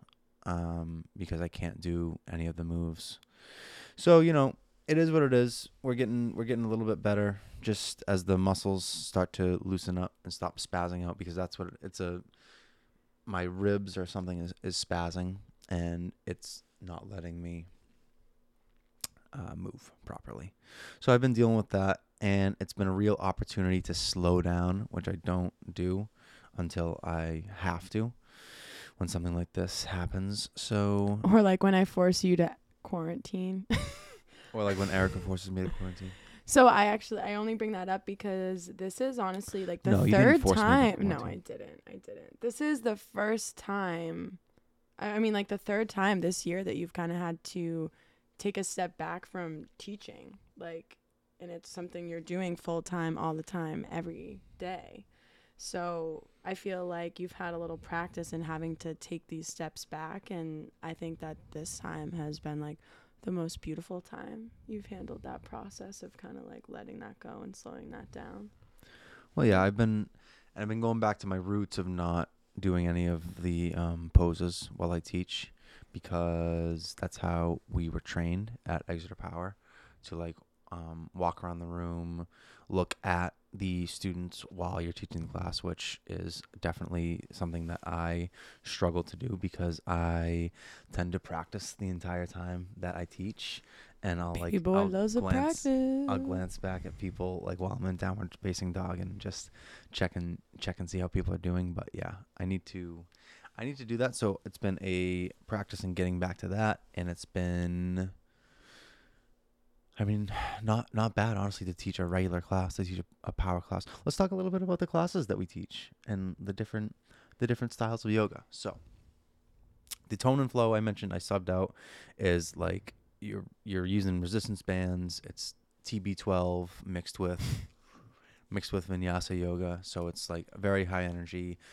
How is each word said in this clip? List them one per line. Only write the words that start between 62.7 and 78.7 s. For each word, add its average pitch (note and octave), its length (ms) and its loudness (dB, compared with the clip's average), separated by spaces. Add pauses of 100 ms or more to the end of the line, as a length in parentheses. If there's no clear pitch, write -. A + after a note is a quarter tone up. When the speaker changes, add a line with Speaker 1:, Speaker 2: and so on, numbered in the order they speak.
Speaker 2:
the F#3 100 -4
most E3+ 300 -4
beautiful E3+ 400 -8
time A3+ 500 -14 (160)
you've G#3+ 200 -10
handled - 360 -12
that - 180 -10
process - 640 -14
of F3+ 140 -18
kinda, - 260 -16
like, - 240 -18
letting - 320 -14
that - 200 -16
go - 220 -14
and G3 140 -14
slowing - 360 -16
that - 200 -16
down. - 380 -14 (840)
Speaker 1:
Well, - 120 4
yeah, F#2+ 160 10
I've G2+ 160 4
been, A2 320 4 (460)
I've G#2 120 -4
been A2 140 -2
going A2+ 180 2
back G#2+ 200 2
to G2+ 80 -6
my F#2+ 100 0
roots G2 400 0
of F2+ 100 -2
not F2 420 2 (300)
doing F2+ 260 4
any F2 220 4
of E2+ 340 -2
the, E2+ 340 2
um, E2+ 380 -2
poses E2+ 600 6
while F2 160 0
I E2+ 80 2
teach, - 540 -6 (400)
because E2+ 1080 0
that's - 180 -4
how E2+ 520 0
we E2 180 0
were E2 140 -4
trained F#2 640 -2
at E2 240 -2